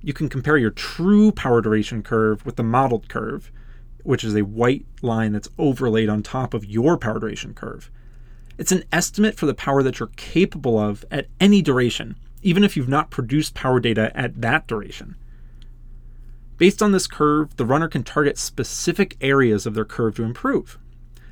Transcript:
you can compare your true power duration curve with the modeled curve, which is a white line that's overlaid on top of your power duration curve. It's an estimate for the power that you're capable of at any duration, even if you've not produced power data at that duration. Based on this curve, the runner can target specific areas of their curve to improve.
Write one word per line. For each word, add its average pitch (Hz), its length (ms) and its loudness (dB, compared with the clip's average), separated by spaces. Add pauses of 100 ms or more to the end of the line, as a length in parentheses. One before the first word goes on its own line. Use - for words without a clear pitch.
you 143 120 -6
can 151 160 -4
compare 143 280 2
your 113 120 4
true 208 600 4
power 123 280 2
duration 107 440 0
curve 110 420 0
with 123 100 -8
the 120 80 -2
modeled 120 460 0
curve, - 420 -8 (520)
which 123 200 0
is 107 120 0
a 104 80 4
white 117 420 0 (160)
line 113 300 0
that's 104 260 -4
overlaid 120 500 2
on 107 140 0
top 127 320 -6
of 101 120 -4
your 117 340 2
power 113 200 -4
duration 107 360 -10
curve. - 340 -14 (680)
It's 180 120 -2
an 185 200 2
estimate 208 460 0
for 156 100 -2
the 131 80 0
power 139 260 2
that 131 180 0
you're 113 180 -8
capable 135 600 0
of 104 320 0
at 143 200 -6 (100)
any 202 240 6
duration, 123 520 0 (280)
even 196 200 4
if 196 140 2
you've 127 100 -2
not 147 220 0
produced 135 460 -2
power 127 240 2
data 110 360 0
at 123 260 -4
that 120 260 0
duration. - 480 -8 (1400)
Based 196 260 4
on 208 80 4
this 185 160 2
curve, 151 480 0
the 123 100 -2
runner 151 220 2
can 143 160 -2
target 143 340 0
specific - 840 -4
areas 135 460 4
of 107 80 -6
their 110 120 -2
curve 113 320 -2
to 117 60 -2
improve. 165 540 -4 (540)